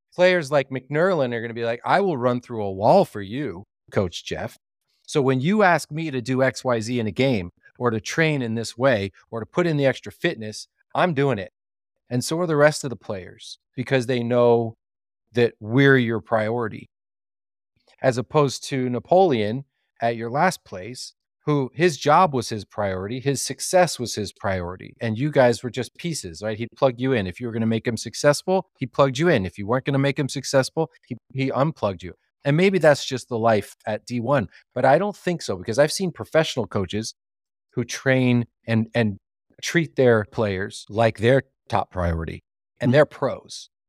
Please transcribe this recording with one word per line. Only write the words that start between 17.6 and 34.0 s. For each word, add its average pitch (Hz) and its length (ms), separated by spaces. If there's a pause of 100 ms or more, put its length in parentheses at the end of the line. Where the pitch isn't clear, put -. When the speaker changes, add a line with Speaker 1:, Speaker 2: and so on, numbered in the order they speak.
Speaker 1:
As 123 160
opposed 143 460
to 127 260
Napoleon 123 760 (360)
at 117 160
your 113 140
last 156 340
place, 104 500 (320)
who 143 280
his 156 240
job 156 360
was 117 140
his 104 160
priority, 101 560
his 135 220
success - 560
was 117 160
his 101 180
priority, 90 680
and 110 180
you 147 120
guys 123 320
were 123 80
just 117 260
pieces, 104 460
right? 107 140
He'd 113 200
plug 127 220
you 131 140
in. 104 140
If 90 140
you 123 60
were 110 60
gonna 113 140
make 113 200
him 113 100
successful, 147 840
he 135 80
plugged 135 320
you 170 100
in. 117 160
If 90 140
you 98 80
weren't 127 180
gonna 143 140
make 139 200
him 135 100
successful, 139 600 (160)
he, 120 100 (160)
he 131 200
unplugged 110 500
you. 87 120 (300)
And 143 120
maybe 190 220
that's 151 280
just 127 220
the 120 100
life 110 360 (120)
at 107 200